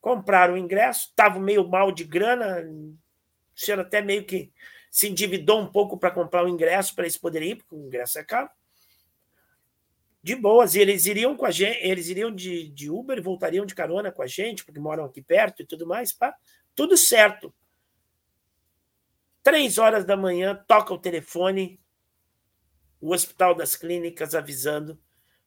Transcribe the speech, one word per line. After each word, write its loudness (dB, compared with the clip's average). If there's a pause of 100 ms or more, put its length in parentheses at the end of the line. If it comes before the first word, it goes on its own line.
Compraram 4
o -4
ingresso, -2
tava 4
meio 2
mal 2
de -10
grana. 0
O -16 (580)
Luciano -4
até -2
meio -2
que -6 (400)
se 0
endividou 0
um -6
pouco -2
pra 0
comprar -2
o 0
ingresso, 0
pra -4
eles -6
poderem -4
ir, -8
porque -20
o -16
ingresso -8
é -12
caro. -4 (1700)
De -6
boas, 6
e 4
eles 4
iriam 0
com -2
a 2
gen-, 0
eles -2
iriam -4
de, -10
de -12
Uber -6
e -8
voltariam -4
de -14
carona -4
com -14
a -6
gente, -8
porque -20
moram -6
aqui -16
perto 2
e -14
tudo -12
mais, -6
pá. -2 (400)
Tudo 4
certo. 4 (1900)
Três 4
horas 4
da 0
manhã, -2 (140)
toca 4
o -8
telefone, -4 (1200)
o -4
Hospital 2
das -4
Clínicas -8
avisando -6 (460)